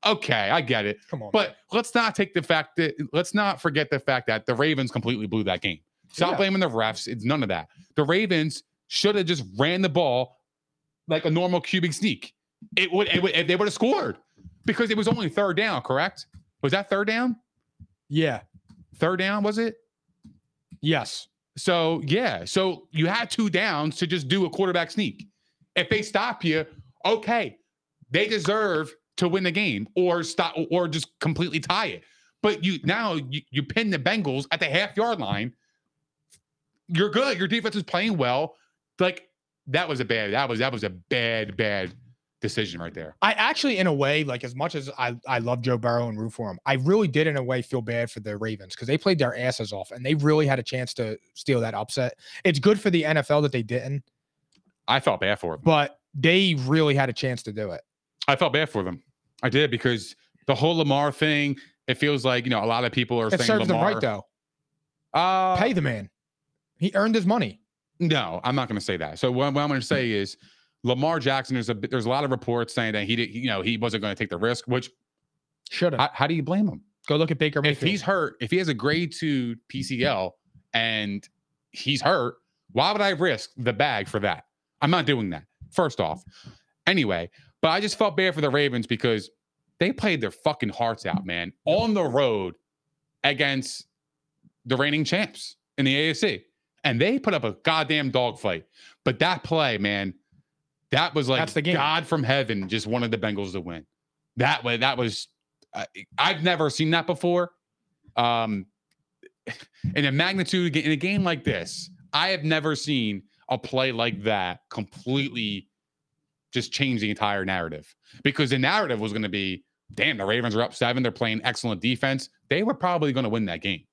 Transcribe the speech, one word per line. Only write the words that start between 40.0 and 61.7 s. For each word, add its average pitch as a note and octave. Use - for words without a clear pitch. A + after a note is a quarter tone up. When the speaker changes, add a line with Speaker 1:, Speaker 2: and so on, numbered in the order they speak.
Speaker 1:
a B2
bad, G#2+
that C3
was, A2+
that C3
was G#2+
a G2+
bad, A2
bad G2+
decision F2
right E2+
there. D#2+
Speaker 2:
I G#3
actually, A#3+
in F#3
a E3
way, C#3+
like, B2+
as A#2+
much C#3+
as C#3
I, A#2+
I B2+
love A#2+
Joe B2
Burrow A#2+
and G#2+
root A2
for G#2+
him, F2+
I C#3
really F3+
did, D3
in D3+
a C3+
way, B2+
feel B2+
bad A#2
for -
the G#2
Ravens G2+
'cause -
they C#3+
played F#3+
their B2
asses A#2+
off F#2+
and B2
they C#3
really D3+
had C3+
a A#2+
chance B2+
to A2
steal C3
that A2+
upset. A2
It's E3
good G3+
for G#3
the E3+
N D#3
F C#3+
L D3
that C#3+
they B2
didn't. B2
Speaker 1:
I C3
felt G#2+
bad G2+
for E2+
them. -
Speaker 2:
But D3
they E3+
really D3
had C3+
a A#2+
chance B2
to A2
do G#2
it. D#2+
Speaker 1:
I C#3
felt C#3+
bad D3+
for G2+
them. F2+
I B2+
did, C#3
because A#2
the C#3
whole D#3
Lamar C#3+
thing, D3